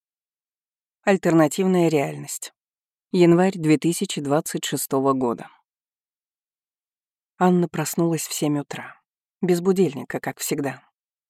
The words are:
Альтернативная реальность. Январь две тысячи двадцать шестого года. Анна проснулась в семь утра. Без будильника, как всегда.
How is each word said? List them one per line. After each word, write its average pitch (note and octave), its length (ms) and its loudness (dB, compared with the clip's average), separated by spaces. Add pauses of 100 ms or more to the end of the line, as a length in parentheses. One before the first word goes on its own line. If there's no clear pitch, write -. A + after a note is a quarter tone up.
(1040)
Альтернативная F3+ 880 2
реальность. D3 680 -4 (560)
Январь F3+ 440 4
две D#3 220 2
тысячи E3+ 420 -4
двадцать D3 460 -4
шестого C3+ 480 -2
года. B2 340 -4 (1900)
Анна F3+ 300 2
проснулась E3 600 -2
в - 60 -12
семь D3 240 -2
утра. - 420 -12 (440)
Без F3 180 2
будильника, E3 580 -2
как - 200 -10
всегда. C#3+ 500 -6 (400)